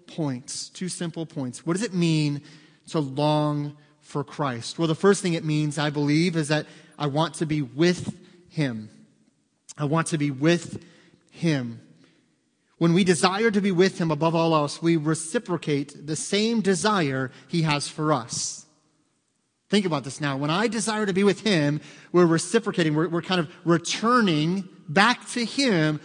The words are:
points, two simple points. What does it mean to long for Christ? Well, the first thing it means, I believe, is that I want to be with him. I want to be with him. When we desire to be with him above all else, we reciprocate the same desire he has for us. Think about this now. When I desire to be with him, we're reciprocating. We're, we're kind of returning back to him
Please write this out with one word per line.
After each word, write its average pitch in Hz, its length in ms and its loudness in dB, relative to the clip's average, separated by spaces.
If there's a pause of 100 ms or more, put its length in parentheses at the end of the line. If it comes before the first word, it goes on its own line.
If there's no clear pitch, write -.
points, 139 600 -8
two - 200 -8
simple 170 380 -8
points. 131 400 -10
What 165 60 0
does 185 100 -2
it 220 100 -6
mean 156 500 0 (480)
to 165 100 -2
long 147 760 0 (260)
for - 200 -6
Christ? 127 560 -6
Well, 165 80 0
the 156 80 2
first 196 260 4
thing 170 140 -2
it 156 100 -4
means, 151 340 -2
I 151 120 0
believe, 151 460 2
is 156 100 -2
that 151 200 0 (300)
I 147 120 -2
want 151 260 -2
to 170 120 -4
be 151 140 -2
with 147 560 0 (340)
him. 117 380 -4 (880)
I 151 100 -4
want 156 220 0
to 165 100 -2
be 147 120 0
with 160 500 0 (520)
him. 127 480 -2 (960)
When 170 140 4
we 185 100 6
desire 190 480 2
to 202 100 0
be 196 120 2
with 185 260 2
him 165 140 0
above 160 240 0
all 165 180 2
else, 143 260 0
we 170 160 2
reciprocate 151 1080 -4
the 156 80 -6
same 214 460 0
desire 165 720 0 (160)
he 170 140 0
has 147 260 0
for 156 240 0
us. - 520 -6 (1080)
Think 196 160 2
about 147 180 -2
this 135 160 -10
now. 143 160 -2
When 147 140 -2
I 202 180 0
desire 214 380 -4
to 196 60 -2
be 196 120 2
with 196 160 2
him, 151 400 2 (320)
we're 175 140 6
reciprocating. 165 680 2
We're, 160 140 0
we're 170 140 -4
kind 180 180 0
of 151 100 -2 (140)
returning 180 1040 2 (200)
back 208 420 2
to 240 140 -4
him 165 600 2